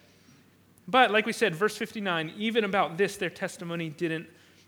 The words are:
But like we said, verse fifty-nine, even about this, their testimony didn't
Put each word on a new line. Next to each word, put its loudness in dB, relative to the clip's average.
But 6
like 4
we -2
said, 0
verse 0
fifty-nine, -4
even 0
about 0
this, 2
their -4
testimony -6
didn't -4